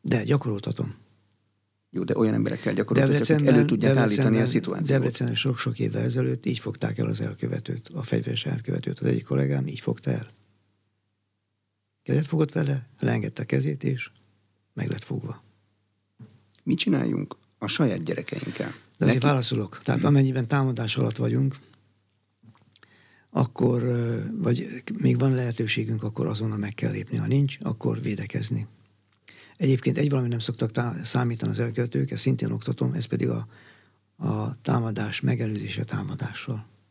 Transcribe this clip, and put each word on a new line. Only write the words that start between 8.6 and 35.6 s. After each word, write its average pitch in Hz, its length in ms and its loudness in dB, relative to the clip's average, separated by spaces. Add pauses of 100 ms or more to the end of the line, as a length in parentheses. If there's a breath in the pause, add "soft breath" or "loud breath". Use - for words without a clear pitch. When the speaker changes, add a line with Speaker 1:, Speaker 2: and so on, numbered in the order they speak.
Speaker 1:
Az - 80 -4
egyik 62 180 0
kollégám 69 420 0
így - 140 -8
fogta - 300 -4
el. 113 200 -4 (1700)
Kezet 139 240 0
fogott 156 260 0
vele, 139 360 -2 (100)
leengedte 117 440 -2
a - 40 -6
kezét, 135 380 -2
és 131 260 -2 (640)
meg - 180 -6
lett - 140 -6
fogva. - 400 -8 (1200)
Speaker 2:
Mit - 160 0
csináljunk - 580 0 (220)
a 107 80 -8
saját 98 360 0
gyerekeinkkel? - 640 -6
Speaker 1:
De - 380 -6
azért 123 100 6
Speaker 2:
Neki- 131 120 4
Speaker 1:
válaszolok. 120 560 0
Tehát 120 180 2
Speaker 2:
Mhm. - 80 4
Speaker 1:
amennyiben 131 400 4
támadás 127 480 0
alatt 117 200 0
vagyunk, 123 400 0 (1700 soft breath)
akkor, 123 520 2
ö, 120 380 0 (120)
vagy 180 500 0 (160)
még 127 200 4
van 135 160 4
lehetőségünk, 113 680 0
akkor 110 240 -2
azonnal 110 320 -2
meg 104 160 -4
kell - 180 -2
lépni. 101 240 -4
Ha 107 100 0
nincs, 135 360 2
akkor 113 400 -2
védekezni. 107 640 -4 (880 loud breath)
Egyébként 131 420 2
egy 147 120 2
valami 127 180 2
nem 117 100 -2
szoktak 113 320 -2
tá-, 120 340 -2
számítani 117 460 0
az 107 80 -2
elkövetők, 120 520 -2
ezt 117 120 -2
szintén 120 280 2
oktatom, 123 420 -2
ez 143 120 -2
pedig - 240 0
a, 113 180 -2 (680 soft breath)
a 107 440 -4
támadás 110 600 -2
megelőzése 110 640 -2